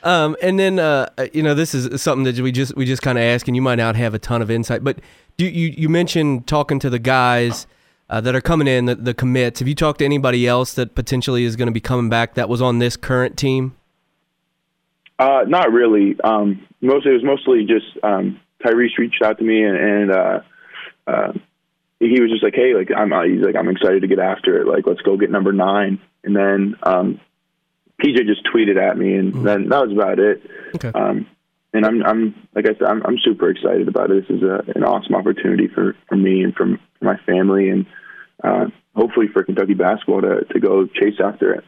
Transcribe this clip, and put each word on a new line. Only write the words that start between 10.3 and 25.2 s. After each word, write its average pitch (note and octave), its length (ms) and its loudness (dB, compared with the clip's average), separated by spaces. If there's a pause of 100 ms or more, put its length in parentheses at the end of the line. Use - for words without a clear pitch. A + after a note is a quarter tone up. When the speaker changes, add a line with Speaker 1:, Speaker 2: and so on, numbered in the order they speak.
Speaker 1:
else B2 260 0
that B2 220 -4
potentially B2 480 -2
is A2+ 100 -2
gonna A#2+ 160 -2
be A2+ 100 -4
coming A#2+ 300 -2
back A#2 240 -2
that A#2 140 -4
was A#2 120 -2
on B2 200 0
this A#2+ 160 -2
current B2+ 400 -2
team? C3 400 -2 (1400)
Speaker 2:
Uh, C3 260 4
not D#3+ 260 2
really. G#2+ 520 4
Um, G#2 420 0 (140)
mostly, C3+ 320 2
it - 20 6
was A#2+ 100 2
mostly C3 400 2
just, G#2+ 220 0 (160)
um, F#2+ 380 -2 (240)
Tyrese A#2 340 2
reached A#2 240 -2
out G#2+ 160 0
to A2+ 60 -2
me A2 180 2
and, G2+ 140 2
and, G2+ 340 2
uh, F#2+ 300 2 (680)
uh, - 260 -2 (680)
he A#2 200 4
was A#2 120 4
just A2 100 -2
like, G#2+ 140 0
"Hey, B2+ 180 2
like, F#2+ 220 0
I'm, G#2 160 0
uh," F2 100 2
he's F#2 200 2
like, F#2+ 120 0
"I'm F#2+ 140 -2
excited G2 340 2
to F#2+ 60 -2
get F#2+ 100 2
after F#2+ 420 0
it. - 60 0
Like, D#2+ 220 0
let's F2 140 -2
go G2 140 2
get G2+ 140 0